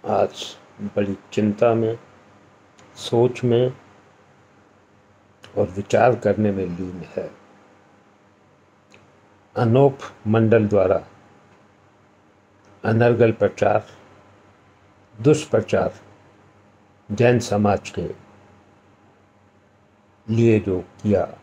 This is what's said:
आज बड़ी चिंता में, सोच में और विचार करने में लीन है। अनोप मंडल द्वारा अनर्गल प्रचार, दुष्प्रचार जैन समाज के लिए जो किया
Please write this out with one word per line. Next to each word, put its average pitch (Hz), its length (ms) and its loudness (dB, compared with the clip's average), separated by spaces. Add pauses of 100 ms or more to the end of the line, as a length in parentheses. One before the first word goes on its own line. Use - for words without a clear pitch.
आज 104 400 -2 (520)
बड़ी 101 200 -4 (180)
चिंता 107 400 0
में, 113 240 -2 (1000)
सोच 123 460 -2
में 123 280 0 (1800)
और 104 160 -4
विचार 107 460 0
करने 104 360 0
में 95 160 -4
लीन 90 360 -10 (120)
है। 82 140 -8 (2250)
अनोप 127 420 2 (300)
मंडल 110 400 2
द्वारा 95 340 2 (1800)
अनर्गल 113 500 2
प्रचार, 104 500 0 (1400)
दुष्प्रचार 113 760 0 (1160)
जैन 120 320 2
समाज 101 480 -2
के 85 180 -8 (2250)
लिए 113 320 4
जो 92 200 -4 (240)
किया 98 240 0 (160)